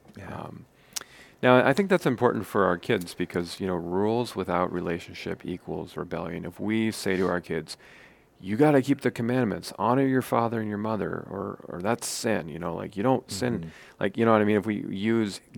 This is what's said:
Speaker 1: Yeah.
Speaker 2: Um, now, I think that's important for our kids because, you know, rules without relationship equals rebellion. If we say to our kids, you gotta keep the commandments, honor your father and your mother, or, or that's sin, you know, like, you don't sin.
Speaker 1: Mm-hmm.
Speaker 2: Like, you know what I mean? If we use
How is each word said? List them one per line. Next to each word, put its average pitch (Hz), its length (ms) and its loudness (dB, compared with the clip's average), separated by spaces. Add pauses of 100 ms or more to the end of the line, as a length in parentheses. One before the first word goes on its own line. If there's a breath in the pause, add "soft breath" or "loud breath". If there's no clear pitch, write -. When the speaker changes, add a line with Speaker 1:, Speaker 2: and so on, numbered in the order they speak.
(180)
Speaker 1:
Yeah. - 160 -14
Speaker 2:
Um, - 320 -14 (760 loud breath)
now, 127 160 10 (100)
I 139 60 6
think 196 160 2
that's 180 160 2
important 113 400 2
for 104 200 2
our 87 120 4
kids 92 360 -2
because, 87 460 -4
you 95 80 -2
know, 90 80 -2
rules 101 600 -2
without 90 360 0
relationship 87 760 -6
equals 85 520 -8
rebellion. 85 480 -6
If - 140 -12
we 110 320 0
say 95 260 -2
to 92 100 2
our 90 140 0
kids, 80 340 -6 (680 loud breath)
you 101 140 -4
gotta 147 240 6
keep 135 200 0
the 123 100 0
commandments, 113 680 -2
honor 123 260 4
your 131 160 2
father 117 380 0
and 110 80 -4
your 104 100 -4
mother, 95 540 -4
or, 98 380 -8
or 87 120 -10
that's 117 240 -2
sin, 92 440 -2
you 73 100 -10
know, 85 160 -4
like, 92 220 -8
you 98 40 -2
don't 127 300 2
sin. 120 280 -2
Speaker 1:
Mm-hmm. 82 100 -10 (320 loud breath)
Speaker 2:
Like, 101 160 -2
you 113 80 4
know 113 80 8
what 107 80 6
I - 20 4
mean? 104 140 4
If 95 80 0
we 104 200 -2
use 104 540 -2 (180)